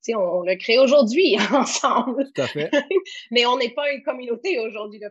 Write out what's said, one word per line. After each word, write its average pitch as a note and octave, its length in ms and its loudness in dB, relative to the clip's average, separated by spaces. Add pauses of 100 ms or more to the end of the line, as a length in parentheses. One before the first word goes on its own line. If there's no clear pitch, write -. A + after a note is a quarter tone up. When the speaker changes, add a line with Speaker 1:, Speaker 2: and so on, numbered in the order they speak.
Speaker 1:
tu A3+ 120 -4
sais, - 20 0
on, G#3 60 0
on F3+ 220 0
le F#3 120 0
crée A3+ 240 2
aujourd'hui C4+ 560 4
<laughs> G3+ 180 0
ensemble. B3 680 0 (100)
Speaker 2:
Tout D3 80 -4
à B2 60 -2
fait. D3 240 -6
Speaker 1:
<laughs> - 600 -2
Mais A#3+ 140 2
on B3 120 2
n'est A#3+ 160 -4
pas C#4+ 180 -4
une C4+ 120 -6
communauté B3+ 560 -6
aujourd'hui G#3+ 380 -10
de G#3 140 -14